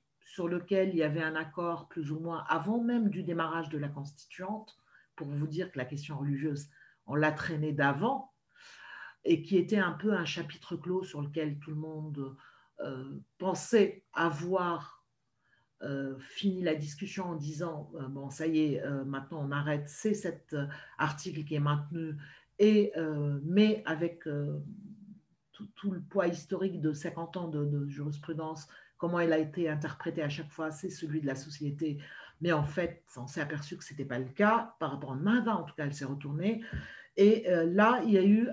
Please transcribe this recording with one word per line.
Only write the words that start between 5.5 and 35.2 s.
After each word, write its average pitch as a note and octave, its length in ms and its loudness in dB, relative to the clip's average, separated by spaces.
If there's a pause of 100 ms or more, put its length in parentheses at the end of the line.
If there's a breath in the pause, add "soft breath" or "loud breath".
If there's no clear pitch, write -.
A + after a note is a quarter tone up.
que - 60 -8
la B2+ 80 -2
question C#3+ 320 -8
religieuse, C#3+ 500 -2 (380 soft breath)
on C3+ 100 -4
l'a D3+ 160 4
traînée D3+ 400 -2
d'avant, C#3+ 640 0 (880 loud breath)
et E3 200 4
qui G3 140 2
était F#3 200 4
un F3+ 160 2
peu G3 200 0
un F3 120 2
chapitre - 500 -6
clos F#3 280 -2
sur D3 180 -8
lequel D3 380 -2
tout D3+ 100 -14
le D#3 80 -4
monde, D3+ 580 -6 (460 loud breath)
euh, C3+ 400 -8 (160)
pensait F#3+ 760 2
avoir, E3+ 920 0 (800)
euh, C#3 360 -4
fini F#3 440 -2
la D#3 120 2
discussion F#3 500 -6
en F3 100 -4
disant, D3+ 600 -6
euh, « C3+ 140 -8
Bon, C#3 200 -8
ça D#3+ 180 -2
y D#3+ 120 4
est, D3+ 240 2
euh, C#3 220 -2
maintenant C#3 420 -4
on C#3 40 -2
arrête, D3 360 0
c'est - 260 0
cet, - 400 -6
euh, C#3+ 120 0 (320 loud breath)
article D3 480 -2
qui D3+ 100 -4
est D3 40 0
maintenu, D3 580 -2 (420 loud breath)
et, G#3 380 8
euh, D3 480 0
mais G#3+ 400 6
avec, E3 420 -2
euh, D3 320 -2 (960)
tout, - 220 -14
tout G3+ 160 -4
le E3+ 100 -4
poids F3+ 260 0
historique F3 540 -2
de D3+ 100 2
cinquante E3 460 -6
ans F3 100 -4
de, D3 180 -2
de C#3+ 220 0
jurisprudence, D3+ 800 -6 (300 loud breath)
comment E3+ 220 0
elle E3 120 4
a D#3 80 4
été D#3 300 0
interprétée D3+ 540 -4
à C#3+ 60 0
chaque - 220 -8
fois, D#3 200 -4
c'est F3 180 -8
celui D#3 320 -4
de C#3+ 60 -2
la C3+ 80 -2
société. » D3 640 -4 (420 loud breath)
Mais E3+ 100 2
en D3 140 2
fait, E3+ 360 -2 (140)
on B2+ 120 -10
s'est - 120 -8
aperçu D3 380 -6
que - 60 -14
ce - 100 -14
n'était C3+ 100 -6
pas C3 160 -4
le C3 60 -4
cas. A3 540 4
Par D3+ 120 -2
rapport C#3 220 -8
à - 20 -4
Maïva, G#3+ 400 2